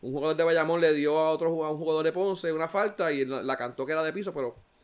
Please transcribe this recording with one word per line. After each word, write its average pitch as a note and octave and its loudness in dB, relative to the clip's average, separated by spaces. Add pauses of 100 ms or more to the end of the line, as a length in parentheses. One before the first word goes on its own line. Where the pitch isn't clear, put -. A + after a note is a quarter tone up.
un B2+ -8
jugador D3+ 0
de E3 2
Bayamón E3 4
le D#3+ 6
dio D3 2
a D#3+ 2
otro D#3+ 0
jug-, D#3+ -2
a D#3 -4
un D3+ -4
jugador D#3 0
de D#3+ 2
Ponce F3+ -2
una D#3+ -2
falta G3+ 0
y C3+ 0
la, B2+ -4
la C3 -2
cantó B2+ -6
que D3 -4
era D#3+ 0
de D#3 -2
piso, F#3+ -6
pero B2+ -6 (280)